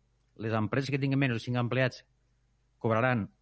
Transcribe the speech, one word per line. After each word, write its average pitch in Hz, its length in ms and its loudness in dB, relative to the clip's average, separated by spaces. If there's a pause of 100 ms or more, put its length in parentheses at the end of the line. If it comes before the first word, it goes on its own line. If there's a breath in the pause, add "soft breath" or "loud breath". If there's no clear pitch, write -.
(380)
les 107 160 -2
empreses 123 400 0
que 135 80 -2
tinguin 135 160 2
menys 123 220 0
de - 80 -8
cinc 123 100 -2
empleats 123 460 0 (720)
cobraran 113 480 2 (160)